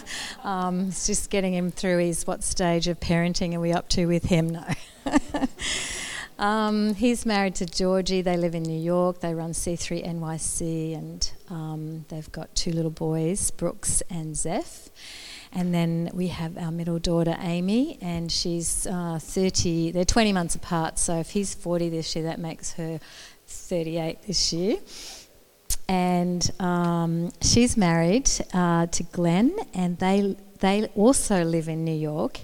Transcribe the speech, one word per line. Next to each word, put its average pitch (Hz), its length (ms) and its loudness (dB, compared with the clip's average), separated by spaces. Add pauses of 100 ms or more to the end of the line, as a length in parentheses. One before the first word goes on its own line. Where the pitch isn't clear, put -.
(440)
Um, 185 440 0
it's - 180 -4
just - 240 -2
getting 190 240 2
him 180 160 0
through 180 280 2
his, 175 280 2
what 180 180 -2
stage 170 440 2
of 170 120 -2
parenting 170 540 2
are 170 60 -2
we 170 140 2
up - 160 0
to 180 180 4
with 170 160 4
him? 165 260 4
No. 165 160 -6 (400)
<laughs> 277 140 4 (1200)
Um, 214 560 2
he's 233 300 2
married 202 300 2
to 185 100 -2
Georgie. 185 560 2
They 175 160 2
live 170 180 0
in 165 80 -2
New 160 160 -2
York. 180 400 2
They 170 160 -2
run 165 180 -4
C 170 220 -2
three 170 260 -4
N 170 200 -4
Y 160 160 -4
C, 160 560 -4
and, 160 360 -6 (200)
um, 156 580 -8
they've 156 240 -10
got - 240 -12
two - 160 0
little 165 180 0
boys, 160 640 -2
Brooks - 580 -2
and 156 280 -6
Zeph. - 520 -4 (640)
And 180 220 0
then 170 400 0
we 180 140 -2
have 165 300 -6
our 165 140 -4
middle 170 260 -2
daughter, 170 440 2
Amy, 190 600 0
and 170 300 -4
she's, 170 560 -2
uh, 175 340 -2
thirty, 170 720 0
they're 180 140 0
twenty 220 260 4
months 175 240 0
apart, - 420 -2
so 170 220 0
if 160 120 -4
he's 202 220 -2
forty 170 360 0
this 160 260 -4
year, 160 80 -2
that 160 160 -4
makes - 340 -8
her 160 280 -6 (440)
thirty-eight 165 760 -4
this - 320 -2
year. 190 240 0 (1120)
And, 180 600 2 (120)
um, 170 800 2
she's 240 340 4
married, 175 540 4 (240)
uh, 170 320 4
to - 180 -2
Glenn, 180 540 2 (160)
and 175 240 0
they, 196 400 2 (220)
they 202 260 4 (100)
also 208 480 6
live 165 240 2
in 160 160 -2
New 165 80 0
York. 156 520 -2